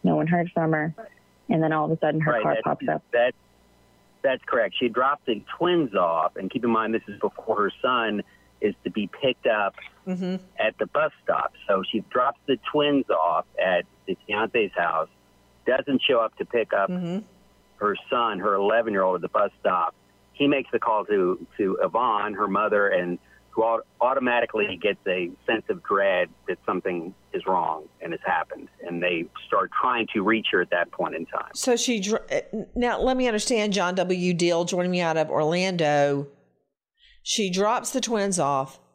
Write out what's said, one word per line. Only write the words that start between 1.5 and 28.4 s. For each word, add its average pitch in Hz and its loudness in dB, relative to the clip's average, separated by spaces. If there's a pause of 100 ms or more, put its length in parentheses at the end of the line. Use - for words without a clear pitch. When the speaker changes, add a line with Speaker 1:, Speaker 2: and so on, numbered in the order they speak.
Speaker 1:
then 156 2
all 156 2
of 156 0
a 160 0
sudden 156 2
her 156 2
Speaker 2:
Right, - 0
Speaker 1:
car 147 2
Speaker 2:
that's, - -4
Speaker 1:
pops - -2
up. 156 -2 (100)
Speaker 2:
that, 120 4 (880)
that's 131 0
correct. 113 0
She 127 2
dropped 131 0
the 110 -2 (160)
twins 165 2
off, 82 2
and 95 -6
keep 113 -4
in 120 2
mind 110 0
this 110 -2
is 101 -14
before 107 -2
her 98 0 (100)
son 113 0 (360)
is 104 0 (100)
to - -4
be 101 -4 (120)
picked 131 0
up 107 0 (320)
Speaker 3:
Mm-hmm. 185 -4 (240)
Speaker 2:
at 110 0
the 107 0
bus 151 0 (100)
stop. - -2 (120)
So 98 2
she 107 -2 (100)
drops 123 0
the 131 0 (160)
twins 147 2
off 82 0 (120)
at 90 0 (200)
the 92 -4 (100)
fiance's 104 0
house, 82 0 (580)
doesn't 131 0
show 123 4
up 110 -2
to 98 -4
pick 113 -2
up 101 0
Speaker 3:
Mm-hmm. 180 -4 (580)
Speaker 2:
her 104 0 (140)
son, 113 0
her 101 2
eleven-year-old, 101 2
at 87 -2
the 87 -6
bus 104 0 (100)
stop. 87 0 (380)
He 143 0
makes 139 0
the 120 2
call 107 0
to, 92 0 (120)
to 95 0
Yvonne, 104 0
her 101 -2
mother, 101 2
and 90 0 (340)
who 110 0
au-, 113 2 (200)
automatically 120 2
gets 101 0
a 90 -2 (180)
sense 113 -2
of 92 -4
dread 98 2 (220)
that - -4
something 90 -4 (180)
is 90 -6
wrong 80 0 (160)
and 82 -8
has 82 -8
happened. 85 -4 (180)